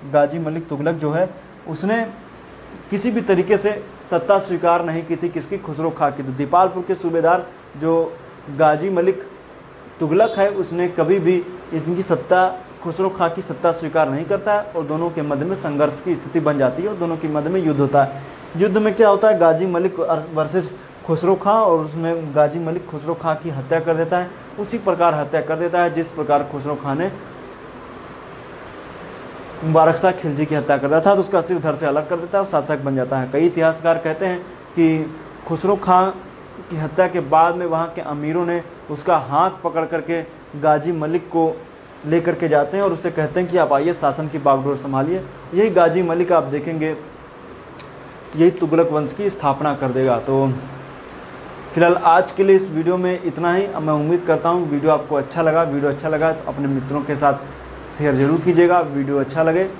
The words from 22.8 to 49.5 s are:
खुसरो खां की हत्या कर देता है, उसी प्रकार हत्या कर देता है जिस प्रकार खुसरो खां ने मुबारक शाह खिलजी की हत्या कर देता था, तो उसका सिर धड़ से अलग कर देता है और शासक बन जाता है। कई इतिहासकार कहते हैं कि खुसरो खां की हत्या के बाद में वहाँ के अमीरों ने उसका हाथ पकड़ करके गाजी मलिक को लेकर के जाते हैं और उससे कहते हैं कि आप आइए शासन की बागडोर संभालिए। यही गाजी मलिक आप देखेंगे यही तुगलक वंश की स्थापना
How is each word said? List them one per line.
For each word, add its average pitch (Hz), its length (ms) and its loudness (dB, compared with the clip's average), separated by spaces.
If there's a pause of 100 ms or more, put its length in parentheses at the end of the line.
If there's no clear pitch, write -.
खुसरो 156 280 -6
खां 160 200 -2
की 156 140 -8
हत्या 135 300 -2
कर 165 160 0
देता 165 220 0
है, 180 120 -2 (300)
उसी 208 200 -4
प्रकार 175 360 2
हत्या 151 260 -2
कर 156 160 -2
देता 175 240 0
है 170 120 2
जिस 160 180 -2
प्रकार 147 340 0
खुसरो 143 320 -6
खां 143 180 -4
ने 170 160 -2 (2500)
मुबारक 160 360 6
शाह 190 160 4
खिलजी 151 320 -2
की 151 100 -2
हत्या 143 220 2
कर 135 100 -2
देता 156 140 4
था, 196 140 6
तो 196 60 2
उसका 185 200 2
सिर 170 180 -2
धड़ 151 160 -2
से 147 100 -6
अलग 147 240 -2
कर 180 60 -2
देता 175 220 -4
है 196 60 2
और 196 80 -6
शासक 147 300 -2
बन 139 140 -2
जाता 131 220 -2
है। 127 140 -4
कई 147 140 2
इतिहासकार 165 540 2
कहते 160 260 -4
हैं 180 140 -2 (300)
कि 160 460 2 (320)
खुसरो 190 300 0
खां 185 260 4 (580)
की - 160 -10
हत्या 156 300 2
के 175 200 -2
बाद 165 280 4
में 180 100 -4
वहाँ 165 300 -2
के 170 80 -10
अमीरों 151 420 -2
ने 170 160 -2 (300)
उसका 156 280 0
हाथ 143 440 0
पकड़ 160 240 -2
करके 165 340 -4 (380)
गाजी 151 340 2
मलिक 160 340 -2
को 165 240 2 (540)
लेकर 170 300 2
के 170 120 -2
जाते 151 300 2
हैं 202 60 2
और 185 100 2
उससे 165 180 -4
कहते 156 280 -2
हैं 180 100 -2
कि 175 80 0
आप 147 160 4
आइए 151 220 2
शासन 156 320 -2
की 156 120 -6
बागडोर 135 380 2
संभालिए। 143 460 -2 (300)
यही 208 180 4
गाजी 170 320 6
मलिक 170 280 0
आप 165 140 4
देखेंगे 156 500 -4 (1400)
यही 165 200 6
तुगलक 165 400 2
वंश 147 220 -2
की 202 160 -2
स्थापना 147 460 0